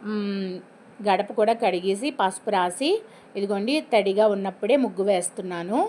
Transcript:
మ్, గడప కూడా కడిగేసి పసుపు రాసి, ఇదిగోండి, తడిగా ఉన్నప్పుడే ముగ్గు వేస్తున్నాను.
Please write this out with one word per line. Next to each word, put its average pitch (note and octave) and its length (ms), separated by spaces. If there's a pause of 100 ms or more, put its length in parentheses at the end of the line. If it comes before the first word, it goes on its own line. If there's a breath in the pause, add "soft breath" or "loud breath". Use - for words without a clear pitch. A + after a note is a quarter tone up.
(120)
మ్, G3+ 380 (600)
గడప G3 220 (100)
కూడా A3 140 (100)
కడిగేసి G3 440 (120)
పసుపు F#3+ 360
రాసి, F3+ 360 (440 loud breath)
ఇదిగోండి, G3+ 380 (180)
తడిగా G3+ 340 (100)
ఉన్నప్పుడే G3 480
ముగ్గు F#3+ 280
వేస్తున్నాను. F3+ 760